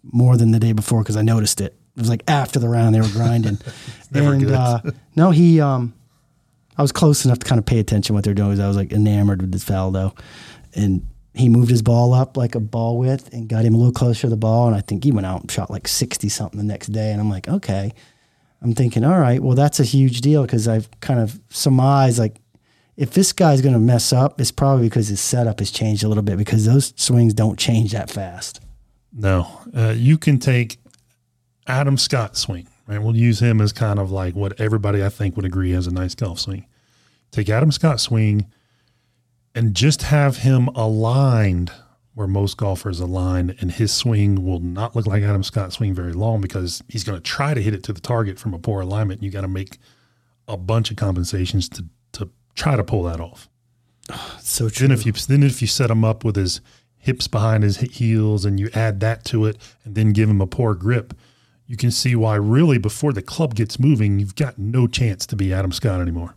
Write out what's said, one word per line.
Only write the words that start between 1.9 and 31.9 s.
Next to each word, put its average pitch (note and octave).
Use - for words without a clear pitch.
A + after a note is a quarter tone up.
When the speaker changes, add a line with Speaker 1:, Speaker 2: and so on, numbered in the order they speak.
Speaker 1:
It -
was, A2+
like, A#2
after C#3+
the A#2+
round A2+
they A2
were A2
grinding. A2+
Speaker 2:
<laughs> -
It's -
never C#3+
Speaker 1:
And, C3+
Speaker 2:
good. C3
Speaker 1:
uh, B2
no, E3+
he, E3
um, B2+
I D3
was C#3
close D3+
enough B2
to -
kinda A#2
pay A#2+
attention G2+
to G#2
what G2+
they're G#2
doing G2+
'cause G2+
I G2
was, G2
like, G2
enamored G2+
with F#2
this F#2+
Faldo. F#2+
And F#2+
he B2
moved A#2
his A#2
ball A#2+
up, C3
like, A#2+
a A#2
ball A#2
width C3
and A2+
got A2
him A2+
a A2+
little B2
closer A#2+
to B2+
the A2+
ball. A2+
And A2
I G2+
think G#2
he C#3+
went G2+
out F#2
and -
shot, -
like, -
sixty -
something A#2
the G#2
next G#2
day. G#2+
And G#2
I'm G#2
like, F#2+
"Okay." G2+
I'm A#2+
thinking, A#2+
"All F3+
right, B2+
well, B2+
that's C#3+
a C#3
huge B2+
deal," C#3+
'cause A2+
I've A2
kind B2
of A2
surmised, C3
like, A2
if C#3
this F#3+
guy's D3
gonna B2+
mess A#2
up, C3
it's A2+
probably C3+
because G#2+
his G2+
setup A#2
has G2+
changed G#2+
a G#2+
little G#2+
bit G2+
because G#2+
those C3
swings A#2+
don't A2
change A2
that A2
fast. -
Speaker 2:
No. F#2+
Uh, A2+
you C3
can C#3+
take A#2+
Adam C3+